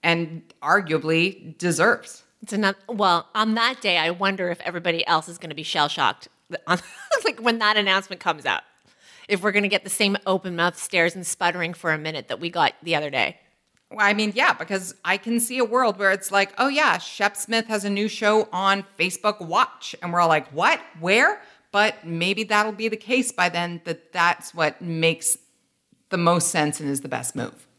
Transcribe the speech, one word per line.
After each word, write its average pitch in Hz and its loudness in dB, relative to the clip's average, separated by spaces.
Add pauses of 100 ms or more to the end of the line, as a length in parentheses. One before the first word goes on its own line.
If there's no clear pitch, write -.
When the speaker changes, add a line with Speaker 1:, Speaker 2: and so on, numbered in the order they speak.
Speaker 1:
and 165 -2 (200)
arguably 165 0
deserves. 175 0 (180)
Speaker 2:
It's 220 -12
another, 196 0 (100)
well, 190 0
on 220 0
that 240 0
day, 185 2
I 160 2
wonder 190 -2
if 165 -6
everybody 170 -4
else 160 0
is 170 -14
gonna 156 -14
be 156 -12
shell-shocked 147 -2 (400)
on, 180 0 (220)
<laughs> - -2
like, 370 -2
when 226 0
that 214 4
announcement 190 0
comes 156 -2
out. 107 0 (680)
If 196 0
we're 202 0
gonna 202 2
get 196 0
the 196 -14
same 202 2
open 185 -2
mouth 170 0
stares 170 0
and 185 -10
sputtering 175 -2
for 170 -2
a 156 0
minute 151 -8
that - -6
we 170 -6
got 170 2 (100)
the 165 -2
other 147 -2
day. 123 -2 (500)
Speaker 1:
Well, 214 0
I 202 4
mean, 208 -2
yeah, 277 2
because 185 -6 (100)
I 185 2
can 233 -2
see 240 -2
a 247 4
world 226 2
where 196 4
it's 196 -2
like, 196 2
"Oh 254 2
yeah, 277 2
Shep 202 -2
Smith 226 -2
has 208 -2
a 202 -2
new 202 -2
show 214 2
on 196 0 (160)
Facebook 190 -2
Watch." 180 -2
And 175 -6
we're 170 0
all 170 4
like, 156 2
"What? 190 0 (180)
Where?" 240 2 (320)
But 208 2
maybe 175 -2
that'll 214 2
be 214 -4
the 220 -2
case 254 -2
by 180 0
then, 175 -4
that - -8
that's 175 0
what 160 0
makes 165 0 (680)
the 185 -2
most 170 4
sense 151 0
and 151 -6
is 139 -4
the 139 -14
best 127 -6
move. - -10 (120)